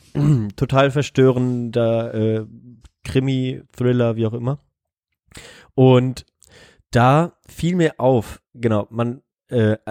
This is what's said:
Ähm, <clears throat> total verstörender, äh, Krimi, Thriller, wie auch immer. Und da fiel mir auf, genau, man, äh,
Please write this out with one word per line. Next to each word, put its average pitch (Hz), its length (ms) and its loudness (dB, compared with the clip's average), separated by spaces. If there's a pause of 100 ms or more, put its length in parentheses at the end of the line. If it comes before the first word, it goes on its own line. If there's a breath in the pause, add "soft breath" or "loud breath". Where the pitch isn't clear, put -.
(160)
Ähm, 143 360 2
<clears throat> - 40 -18
total 135 340 2
verstörender, 123 1200 0
äh, 110 320 -2 (580)
Krimi, 131 600 -2 (120)
Thriller, 123 400 0
wie 113 100 -2
auch 110 80 -4
immer. 120 260 -6 (1160 loud breath)
Und 127 500 4 (640 soft breath)
da 135 440 2 (160)
fiel 175 260 -4
mir 165 240 0
auf, 123 420 -2 (120)
genau, 110 360 -2
man, 120 320 -6 (280)
äh, 110 260 0 (160)